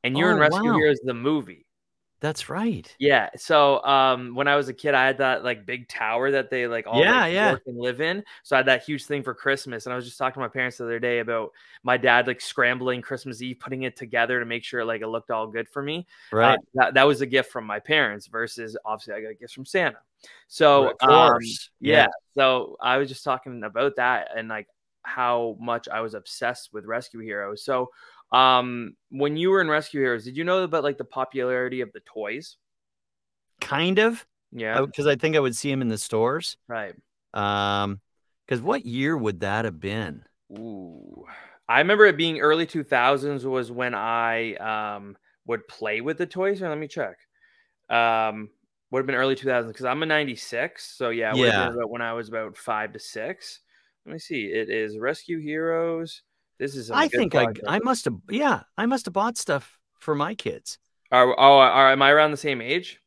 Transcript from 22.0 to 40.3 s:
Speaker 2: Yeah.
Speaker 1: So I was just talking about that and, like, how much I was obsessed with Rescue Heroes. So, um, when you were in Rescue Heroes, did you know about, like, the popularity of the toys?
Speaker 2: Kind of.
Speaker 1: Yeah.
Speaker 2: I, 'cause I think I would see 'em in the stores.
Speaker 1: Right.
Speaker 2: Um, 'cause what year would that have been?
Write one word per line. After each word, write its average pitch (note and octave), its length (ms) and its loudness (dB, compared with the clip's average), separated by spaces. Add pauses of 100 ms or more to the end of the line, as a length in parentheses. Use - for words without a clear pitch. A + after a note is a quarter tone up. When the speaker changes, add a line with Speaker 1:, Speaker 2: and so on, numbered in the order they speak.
Speaker 2:
Yeah. A2+ 40 8 (300)
Speaker 1:
So C3 460 2
I B2+ 160 2
was C#3 100 -2
just C3 160 -16
talking B2+ 400 -6
about B2 320 -2
that B2 400 0
and, A2+ 120 -8
like, G#2+ 200 -8 (360)
how A#2+ 540 -4
much A#2 300 -6
I A2 140 -6
was A2 100 -8
obsessed - 600 -10
with G#2 100 -12
Rescue A2+ 360 -10
Heroes. G#2 440 -10
So, B2+ 260 -4 (400)
um, B2 640 2 (140)
when D3 300 -4
you F3 120 0
were F#3+ 120 4
in D#3+ 80 0
Rescue D3+ 320 -2
Heroes, A#2+ 220 0
did B2+ 120 -12
you D#3+ 80 -6
know F#3 200 0
about, D#3 200 -2
like, C#3+ 140 -2
the C3 60 -10
popularity B2+ 760 -4
of A2 120 -6
the A2 80 -20
toys? A2 580 -10 (1040)
Speaker 2:
Kind F3 380 0
of. A3+ 280 0 (260)
Speaker 1:
Yeah. A#2 280 -2
Speaker 2:
I, C#3 60 0
'cause C#3+ 200 -4
I C#3+ 100 4
think D#3 200 0
I D3 40 4
would B2+ 140 0
see C#3+ 160 -4
'em C3+ 120 -2
in A#2+ 60 0
the G#2+ 100 -2
stores. B2 580 -2 (120)
Speaker 1:
Right. G#2+ 260 -10 (400)
Speaker 2:
Um, G2+ 640 -2 (480)
'cause A#2+ 140 -2
what A3+ 240 -2
year C3+ 320 -2
would G#2 220 -4
that G#2 260 -2
have E2+ 140 -8
been? G2 440 -8 (340)